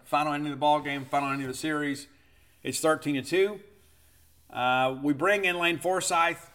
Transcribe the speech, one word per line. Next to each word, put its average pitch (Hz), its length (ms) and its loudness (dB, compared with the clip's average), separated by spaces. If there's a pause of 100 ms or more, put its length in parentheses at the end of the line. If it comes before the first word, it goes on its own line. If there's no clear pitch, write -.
Final 151 260 0
inning 147 160 -4
of 143 40 -6
the 135 60 -8
ball 147 220 4
game, 139 240 -6
final 139 300 0
inning 139 140 -4
of 127 40 -6
the 127 60 -8
series. 147 500 -4 (560)
It's 135 160 -4
thirteen 147 360 0
to 131 60 -2
two. 196 380 0 (920)
Uh, 127 540 2
we 147 80 2
bring 190 320 2
in 180 140 0
Lane 170 220 0
Forsythe, 170 580 0 (180)